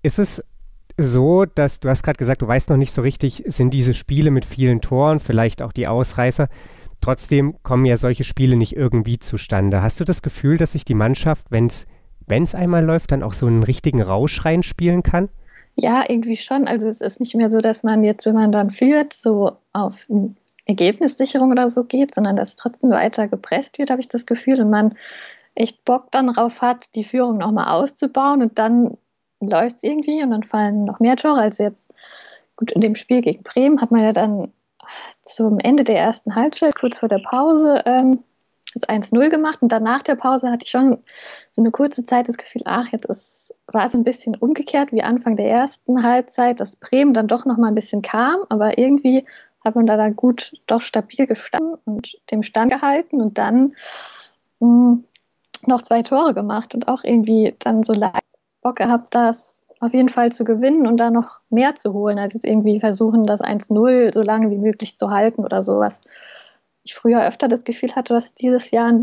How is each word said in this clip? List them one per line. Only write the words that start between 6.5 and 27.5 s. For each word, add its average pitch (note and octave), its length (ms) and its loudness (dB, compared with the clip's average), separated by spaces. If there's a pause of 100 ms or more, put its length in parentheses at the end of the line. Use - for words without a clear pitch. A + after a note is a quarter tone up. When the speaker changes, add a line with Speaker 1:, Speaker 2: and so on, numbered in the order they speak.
Speaker 1:
trotzdem C#3 640 0
kommen B2+ 200 2
ja A#2+ 120 4
solche B2 260 -2
Spiele B2+ 320 0
nicht A2+ 220 0
irgendwie A#2+ 420 0
zustande. G2 640 -2
Hast A2 160 -2
du F3+ 60 -4
das E3+ 180 -2
Gefühl, D3 340 -2
dass D#3+ 160 -2
sich - 120 -8
die B2 100 -2
Mannschaft, C3 560 0
wenn's, A#2 380 -2 (400)
wenn's C#3 260 0
einmal F3 300 0
läuft, D#3+ 260 -2
dann C3+ 140 0
auch G#2+ 80 -6
so - 140 -4
einen A2+ 180 4
richtigen B2+ 380 0
Rausch G2+ 420 -2
reinspielen E3+ 580 0
kann? F3+ 280 0 (440)
Speaker 2:
Ja, B3 320 0
irgendwie A3+ 300 -2
schon. C4+ 320 -2
Also A3 180 -2
es A3 140 -6
ist - 180 -6
nicht A#3+ 160 -6
mehr A3+ 160 2
so, A3 100 2
dass A3 220 -2
man G#3+ 220 2
jetzt, G#3 200 0
wenn A3 120 2
man G#3+ 160 4
dann G3+ 180 0
führt, D4 420 2
so G#3 440 0 (160)
auf G3 340 -6 (600)
Ergebnissicherung C4 840 0
oder B3 200 2
so B3 120 -2
geht, C4 320 -2
sondern G3+ 220 0
dass G3+ 180 -4
trotzdem A#3+ 360 -2
weiter G#3 360 0
gepresst G#3 520 -6
wird, C#4 120 -4
habe B3+ 100 -2
ich B3 80 -10
das A#3+ 180 -8
Gefühl, B3+ 340 0
und G#3+ 100 2
man G#3+ 240 2 (640)
echt - 280 -4
Bock B3 280 -2
dann C4 200 2
drauf A#3 300 -2
hat, B3 320 -2
die A3 80 -4
Führung B3 360 -2
noch F#3+ 120 -2